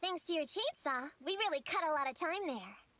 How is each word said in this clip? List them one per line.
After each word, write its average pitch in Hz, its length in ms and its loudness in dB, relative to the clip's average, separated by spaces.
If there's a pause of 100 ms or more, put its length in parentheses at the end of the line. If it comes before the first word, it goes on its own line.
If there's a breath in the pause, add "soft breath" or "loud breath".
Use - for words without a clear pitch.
Thanks 359 240 0
to 349 80 -2
your 320 100 2
chainsaw, 294 640 -2 (160)
we 381 120 0
really 381 240 2
cut 370 260 0
a 311 40 4
lot 277 180 4
of 262 80 -4
time 359 300 0
there. 208 280 -4 (240)